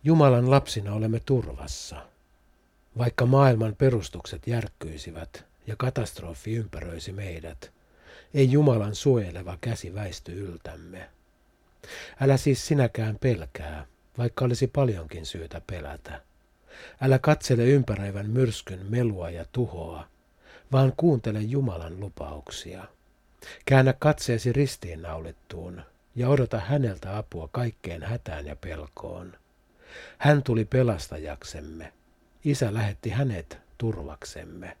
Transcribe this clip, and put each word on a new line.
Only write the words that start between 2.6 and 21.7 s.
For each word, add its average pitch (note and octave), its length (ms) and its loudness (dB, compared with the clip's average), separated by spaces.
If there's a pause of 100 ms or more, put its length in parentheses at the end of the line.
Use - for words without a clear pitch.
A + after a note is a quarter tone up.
Vaikka A#2+ 280 0
maailman B2 500 6
perustukset - 680 0
järkkyisivät D#2+ 1000 -8 (220)
ja G#2+ 100 -8
katastrofi A2 800 -6
ympäröisi E2+ 580 -8
meidät, E2 600 -12 (640)
ei C3+ 180 6
Jumalan A#2 420 4
suojeleva F#2 680 0
käsi F#2+ 340 -6
väisty G2 380 -10
yltämme. F2 760 -14 (1120)
Älä C3+ 160 6
siis C3+ 300 2
sinäkään A2+ 520 2
pelkää, D#2 680 -4 (320)
vaikka A#2+ 260 0
olisi B2 220 2
paljonkin F2+ 600 -2
syytä E2 400 -10
pelätä. D2+ 560 -12 (760)
Älä C3 180 6
katsele B2+ 460 4
ympäröivän G#2 680 2
myrskyn G#2+ 580 -2
melua G#2 420 -2
ja E2+ 220 -8
tuhoa, E2 560 -6 (640)
vaan C3 240 6
kuuntele A#2+ 440 2
Jumalan G2 600 -4